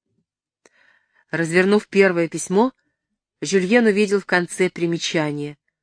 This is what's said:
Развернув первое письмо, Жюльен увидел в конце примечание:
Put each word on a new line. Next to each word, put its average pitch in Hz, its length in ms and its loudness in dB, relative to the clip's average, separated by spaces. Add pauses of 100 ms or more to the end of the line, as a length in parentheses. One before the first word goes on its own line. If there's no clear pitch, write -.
(1300)
Развернув 180 560 0
первое 180 400 2
письмо, 196 460 -2 (680)
Жюльен 196 460 2
увидел 202 320 2
в - 60 -12
конце 180 440 -2
примечание: 151 880 -4 (260)